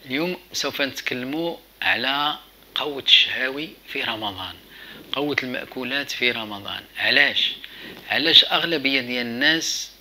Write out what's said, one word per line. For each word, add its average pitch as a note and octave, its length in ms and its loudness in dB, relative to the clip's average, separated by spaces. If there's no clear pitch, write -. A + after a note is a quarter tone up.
اليوم D#3+ 320 -2
سوف - 280 -2
نتكلم C#3 760 -4
على C3+ 560 0
قوة D3 320 -2
الشهاوي C3+ 640 4
في - 160 -4
رمضان، G2+ 500 -4
قوة C#3+ 320 0
المأكولات B2+ 680 -4
في B2 200 2
رمضان. G#2 500 -6
علاش؟ B2 520 4
علاش C#3+ 360 6
أغلبية D3+ 560 2
ديال B2 240 -2
الناس C#3+ 760 0